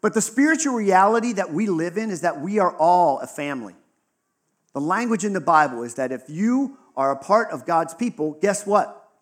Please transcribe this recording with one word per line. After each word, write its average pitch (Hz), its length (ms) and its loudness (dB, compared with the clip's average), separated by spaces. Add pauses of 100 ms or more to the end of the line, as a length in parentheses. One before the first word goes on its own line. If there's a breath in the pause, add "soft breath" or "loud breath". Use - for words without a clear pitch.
But 208 120 0
the 226 60 2
spiritual 285 540 2
reality 214 580 2
that 185 220 -4
we 202 140 0
live 170 300 -2
in 220 140 -4
is 175 80 -6
that 151 220 -2
we 196 180 -2
are 180 160 2
all 165 440 4
a 123 60 -8
family. 127 500 -8 (960)
The 139 80 -6
language 202 420 -2
in 208 80 -2
the 190 80 -2
Bible 143 440 2
is 120 100 -10
that 131 180 -4
if 127 160 -8
you 240 500 -2 (200 loud breath)
are 135 140 2
a 135 40 0
part 208 360 2
of 135 140 -10
God's 165 280 0
people, 151 480 -4
guess 202 260 0
what? - 420 0 (120)